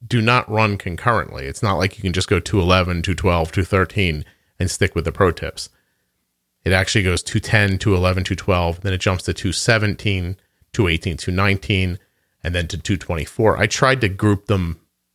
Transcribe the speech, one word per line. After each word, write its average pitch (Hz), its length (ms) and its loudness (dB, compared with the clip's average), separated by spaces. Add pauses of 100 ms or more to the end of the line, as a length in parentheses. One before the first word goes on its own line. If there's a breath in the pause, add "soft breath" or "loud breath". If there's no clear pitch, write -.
do 120 160 0
not 120 280 2
run 107 280 2
concurrently. 90 680 -4
It's - 180 -6
not 98 140 0
like 95 200 0
you - 40 -14
can 92 120 -2
just 90 140 -2
go 90 120 -4
two 101 200 0
eleven, 90 420 2
two 90 140 -2
twelve, 85 360 0
two 98 120 -2
thirteen 87 600 0 (340 soft breath)
and 95 100 0
stick - 240 -2
with 80 120 -4
the 78 60 -2
pro 90 200 2
tips. - 380 -10 (960)
It 95 60 2
actually 92 320 2
goes 90 200 0
two - 180 -2
ten, 101 360 2
two 101 160 2
eleven, 92 300 2
two 92 120 -2
twelve, 87 460 0
then 98 120 -2
it 92 60 -2
jumps 92 240 0
to 92 100 -2
two 90 180 -2
seventeen, 101 840 0 (340)
two - 160 2
eighteen, 82 300 0
two - 140 -6
nineteen, 95 680 0 (420)
and 87 140 -4
then 85 140 -2
to - 80 -8
two 92 180 -2
twenty-four. 90 640 0
I 104 100 2
tried 131 340 2
to 104 80 2
group 101 380 0
them, 90 320 -2 (360)